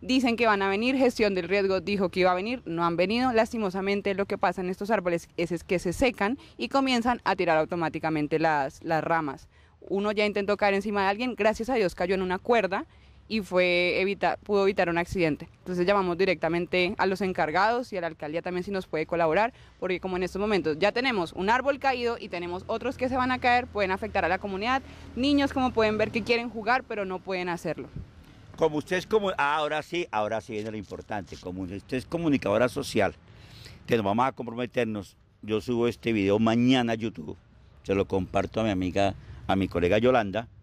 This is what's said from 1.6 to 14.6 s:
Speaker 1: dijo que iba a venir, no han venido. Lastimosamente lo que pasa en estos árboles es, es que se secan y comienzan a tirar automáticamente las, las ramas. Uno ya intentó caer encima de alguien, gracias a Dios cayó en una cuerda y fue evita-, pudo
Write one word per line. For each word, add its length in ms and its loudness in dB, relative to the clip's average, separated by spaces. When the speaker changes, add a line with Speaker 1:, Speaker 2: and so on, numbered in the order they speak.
Speaker 1:
dijo 300 0
que 100 -2
iba 100 6
a 40 4
venir, 320 -4
no 180 -2
han 140 2
venido. 340 2
Lastimosamente 800 0
lo 120 -2
que 100 -4
pasa 240 0
en 80 -2
estos 220 -4
árboles 480 0
es, 120 -2
es 140 -6
que 140 0
se 160 -2
secan 440 0
y 100 -6
comienzan 560 0
a 120 2
tirar 200 2
automáticamente 800 0
las, 460 0
las 180 0
ramas. 460 -2
Uno 320 -2
ya 140 2
intentó 320 0
caer 160 4
encima 300 0
de 40 4
alguien, 260 -2
gracias 360 2
a 40 2
Dios 200 2
cayó 200 0
en 80 0
una 160 -2
cuerda 460 2
y 140 -2
fue 600 2
evita-, 400 0
pudo 220 2